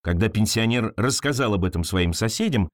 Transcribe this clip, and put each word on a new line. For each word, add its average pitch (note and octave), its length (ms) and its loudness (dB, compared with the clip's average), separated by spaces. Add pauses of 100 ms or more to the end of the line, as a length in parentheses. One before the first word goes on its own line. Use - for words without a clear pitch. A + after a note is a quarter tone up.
Когда F2+ 280 0
пенсионер A2+ 640 0
рассказал C3 580 0
об F#2+ 120 0
этом F2 180 -2
своим F2 300 0
соседям A2+ 600 -2